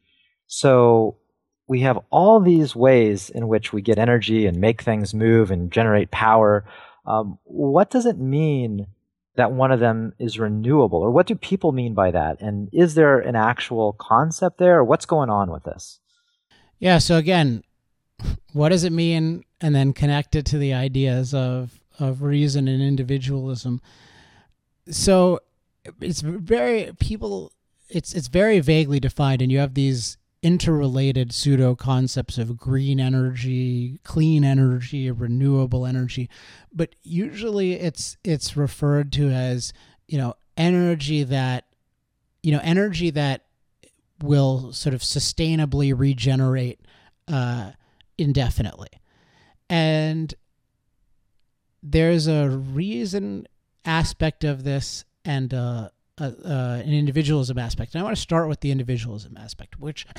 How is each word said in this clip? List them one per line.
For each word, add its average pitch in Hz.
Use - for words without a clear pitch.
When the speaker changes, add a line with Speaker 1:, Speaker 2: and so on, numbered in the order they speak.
Speaker 1:
So 120
we 127
have 127
all 208
these 165
ways 117
in 113
which 110
we 104
get 107
energy 110
and 87
make 113
things 107
move 113
and 87
generate 107
power. 110
Um, 110
what 147
does 240
it 220
mean 131
that 123
one 131
of 127
them 113
is 107
renewable, 110
or 101
what 165
do 226
people 180
mean 120
by 95
that? 80
And 104
is 156
there 143
an 123
actual 110
concept 156
there, 180
or 131
what's 139
going 143
on 101
with 78
this? -
Speaker 2:
Yeah. 180
So 170
again, 156
what 147
does 175
it 175
mean? 165
And 156
then 135
connect 143
it 151
to 151
the 139
ideas 131
of, 127
of 131
reason 143
and 135
individualism. 131
So 180
it's -
very, 214
people, 208
it's, -
it's 131
very 202
vaguely 143
defined, 135
and 131
you 135
have 139
these 131
interrelated 135
pseudo 131
concepts 131
of 117
green 135
energy, 127
clean 156
energy, 131
renewable 127
energy. 127
But 165
usually 202
it's, -
it's 156
referred 143
to 143
as, 127
you 151
know, 123
energy 165
that, 127
you 156
know, 147
energy 175
that 143
will 135
sort 135
of 120
sustainably 147
regenerate, 131
uh, 123
indefinitely. 131
And 156
there's 160
a 151
reason 196
aspect 160
of 139
this 139
and, 135
uh, 120
a, 151
uh, 127
an 147
individualism 143
aspect. 117
And 165
I 196
wanna 214
start 165
with 147
the 143
individualism 120
aspect, -
which 147